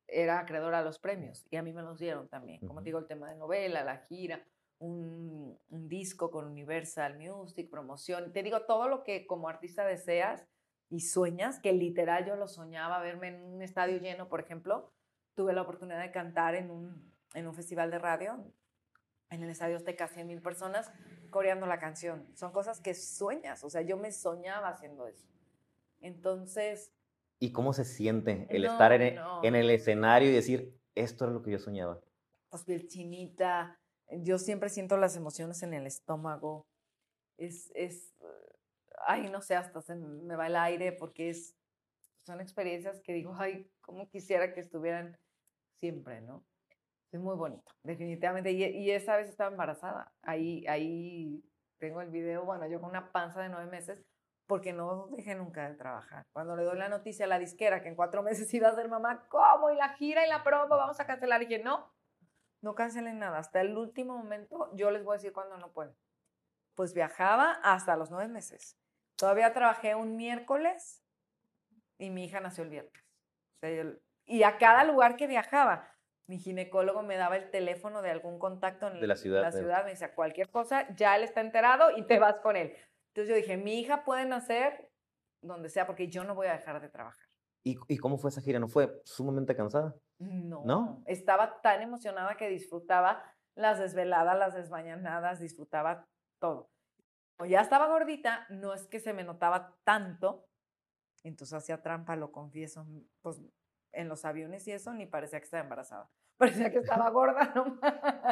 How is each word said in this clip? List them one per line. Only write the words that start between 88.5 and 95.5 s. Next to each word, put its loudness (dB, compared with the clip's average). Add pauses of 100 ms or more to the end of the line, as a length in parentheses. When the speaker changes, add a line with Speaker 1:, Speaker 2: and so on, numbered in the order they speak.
Speaker 2:
¿No -2
fue 2
sumamente -2
cansada? -2 (240)
Speaker 1:
No, -10
Speaker 2:
¿No? 0
Speaker 1:
estaba 2
tan 6
emocionada -6
que -6
disfrutaba 2 (300)
las 2
desveladas, 2
las 2
desmañanadas, -6
disfrutaba -4 (300)